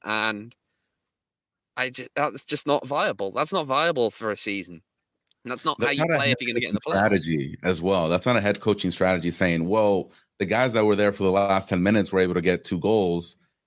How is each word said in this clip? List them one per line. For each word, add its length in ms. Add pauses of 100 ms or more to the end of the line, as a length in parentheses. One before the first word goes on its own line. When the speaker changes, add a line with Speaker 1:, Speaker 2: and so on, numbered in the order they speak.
Speaker 1:
and 500 (1200)
I 120
ju-, 260
that's 300
just 220
not 200
viable. 440
That's 220
not 120
viable 460
for 200
a 60
season. 440 (600)
And 80
that's 140
not 140
Speaker 2:
That's 180
Speaker 1:
how 60
you 60
Speaker 2:
not 60
a 40
Speaker 1:
play 100
Speaker 2:
head 100
Speaker 1:
if 80
you're 60
gonna 80
get 80
in 60
the 40
Speaker 2:
coaching 140
Speaker 1:
playoffs. 280
Speaker 2:
strategy 420
as 180
well. 280
That's 160
not 120
a 40
head 180
coaching 320
strategy 400
saying, 360
"Well, 440 (280)
the 60
guys 280
that 120
were 100
there 160
for 120
the 80
last 380
ten 140
minutes 280
were 100
able 140
to 60
get 220
two 160
goals, 580 (300)